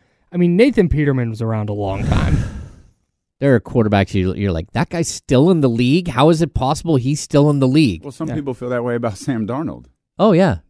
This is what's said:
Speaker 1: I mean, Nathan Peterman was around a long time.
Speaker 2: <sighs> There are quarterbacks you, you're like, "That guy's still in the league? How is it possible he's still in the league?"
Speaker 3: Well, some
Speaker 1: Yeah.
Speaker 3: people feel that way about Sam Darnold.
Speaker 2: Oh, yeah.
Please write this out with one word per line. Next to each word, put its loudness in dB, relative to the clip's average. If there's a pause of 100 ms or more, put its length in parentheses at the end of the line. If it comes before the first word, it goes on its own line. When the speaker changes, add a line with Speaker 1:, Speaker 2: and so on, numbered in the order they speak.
(320)
Speaker 1:
I -6
mean, 2
Nathan 4
Peterman 0
was -6
around -4
a -4
long -4
time. 0
Speaker 2:
<sighs> -2 (920)
There 4
are 4
quarterbacks 0
you, 0
you're -2
like, -6
"That -4
guy's -4
still 2
in 2
the 2
league? 0
How 4
is 2
it -2
possible -2
he's -2
still 2
in 0
the 2
league?" 2
Speaker 3:
Well, -16
some -10
Speaker 1:
Yeah. -6
Speaker 3:
people -6
feel -10
that -4
way -4
about -4
Sam -4
Darnold. -8 (300)
Speaker 2:
Oh, 4
yeah. 2